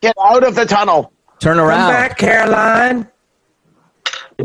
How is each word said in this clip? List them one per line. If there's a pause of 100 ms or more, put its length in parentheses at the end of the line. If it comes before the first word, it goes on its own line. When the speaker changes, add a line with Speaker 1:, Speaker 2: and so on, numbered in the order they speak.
Speaker 1:
Get (100)
out
of
the
tunnel. (280)
Speaker 2:
Turn
Speaker 3:
Come
Speaker 2:
around.
Speaker 3:
back,
Caroline. (1400)